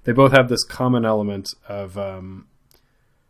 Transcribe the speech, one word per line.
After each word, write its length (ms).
they 80
both 220
have 160
this 140
common 420
element 440
of, 300
um, 500